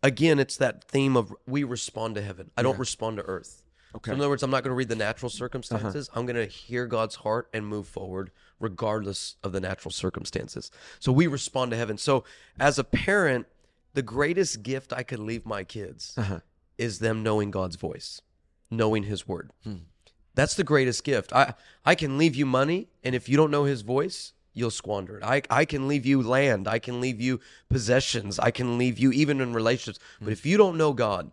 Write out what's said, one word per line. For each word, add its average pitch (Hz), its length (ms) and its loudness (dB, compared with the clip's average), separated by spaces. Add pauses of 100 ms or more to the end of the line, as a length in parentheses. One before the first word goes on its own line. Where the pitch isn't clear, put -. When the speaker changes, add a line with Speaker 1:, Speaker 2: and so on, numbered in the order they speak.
Speaker 1:
again, 143 340 6
it's 135 200 0
that 120 260 0
theme 135 320 2
of 101 180 0 (120)
we 139 180 -2
respond 113 500 -6
to 104 80 -4
heaven. 95 340 -12
I 120 60 0
don't 131 120 4
Speaker 2:
Yeah. 98 60 -6
Speaker 1:
respond 110 360 -4
to 101 80 -6
earth. - 380 -10 (340)
Speaker 2:
Okay. 113 140 -8
Speaker 1:
So 104 40 0
in 135 60 -2
other 143 80 2
words, 143 140 0
I'm 131 80 0
not 131 120 2
gonna 131 140 -2
read 127 120 -2
the 113 80 -2
natural 110 320 -4
Speaker 2:
Uh-huh. - 100 -10
Speaker 1:
circumstances. 123 760 -6
I'm 120 120 -4
gonna 120 200 -2
hear 123 400 -8
God's 113 300 -2
heart 110 360 -2
and 107 140 -6
move 104 220 -6
forward 95 420 -10 (300)
regardless 104 840 -4
of 95 100 -6
the 95 80 -2
natural 92 320 -6
circumstances. - 760 -6 (300)
So 131 120 0
we 156 140 6
respond 131 460 -2
to 113 40 -2
heaven. 110 220 -2
So 135 260 2 (340)
as 139 200 4
a 139 60 0
parent, 170 600 2 (480)
the 139 80 -2
greatest 143 600 -2
gift 131 300 -6
I 127 120 -6
could 117 160 -8
leave 110 260 -6
my 104 180 -6
kids - 520 -12
Speaker 2:
Uh-huh. 98 240 -2 (360)
Speaker 1:
is 113 220 -4
them 110 240 2
knowing 107 280 2
God's 92 260 -2
voice, - 440 -8 (500)
knowing 110 340 2
his 101 240 -6
word. 87 240 -8 (100)
Speaker 2:
Hmm. 104 140 -10 (580)
Speaker 1:
That's - 220 2
the 196 80 0
greatest 135 400 2
gift. 120 280 -2
I, 127 220 4 (300)
I 165 100 6
can 143 240 -2
leave 156 160 6
you 143 120 2
money, 143 420 0 (160)
and 127 100 0
if 120 140 -4
you 135 80 4
don't 151 160 6
know 147 120 2
his 135 180 -2
voice, 135 500 -4 (200)
you'll 113 200 -4
squander 101 460 -6
it. - 40 -12
I, 131 260 0
I 131 160 4
can 135 220 -4
leave 143 200 0
you 135 160 4
land. 120 440 2
I 113 140 0
can 123 200 -6
leave 123 200 -2
you 127 180 0 (300)
possessions. 117 720 0
I 120 100 4
can 120 280 -2
leave 123 200 2
you 131 140 4
even 139 280 2
in 123 120 -2
relationships. 113 480 0 (180)
But 107 80 -10
Speaker 2:
Hmm. 110 60 -4
Speaker 1:
if - 140 -8
you 175 100 4
don't 190 200 6
know 156 160 4
God 101 400 0